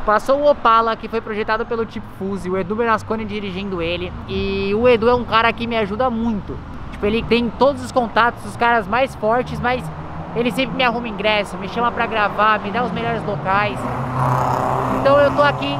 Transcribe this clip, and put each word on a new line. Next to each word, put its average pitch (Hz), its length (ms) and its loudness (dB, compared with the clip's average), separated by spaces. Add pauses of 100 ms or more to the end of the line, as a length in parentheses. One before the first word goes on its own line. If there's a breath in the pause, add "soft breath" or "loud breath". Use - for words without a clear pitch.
Passou 214 360 2
o 294 100 6
Opala, 226 460 4
que 226 120 -10
foi 226 120 -2
projetado 220 440 -2
pelo 226 220 -4
Tipo 220 200 -10 (120)
Fuse, 190 320 -4
o 190 80 0
Edu 185 180 -2
Bernasconi 220 480 0
dirigindo 196 560 -6
ele. 175 320 -4 (160)
E 196 460 -2
o 233 140 2
Edu 233 200 6
é 247 60 6
um 240 100 0
cara 226 280 2
que 226 140 -4
me 233 120 -2
ajuda 214 320 0
muito. 226 460 -4 (340)
Tipo, - 160 -4
ele 220 160 0
tem 233 260 2 (100)
todos 254 240 4
os 240 100 -8
contatos 240 500 2
dos 208 140 -10
caras 233 300 2
mais 247 280 0
fortes, 240 460 0
mas 247 220 0 (520)
ele 240 160 2
sempre 262 260 -2
me 262 60 0
arruma 240 260 0
ingresso, 208 480 0
me 190 120 -8
chama 233 240 0
pra 233 140 -2
gravar, 208 540 2
me 202 100 -6
dá 233 120 0
os 247 80 -2
melhores 233 340 -2
locais. 196 540 0 (1200)
Então 277 200 6
eu 277 120 6
tô 285 100 2
aqui 277 240 2 (140)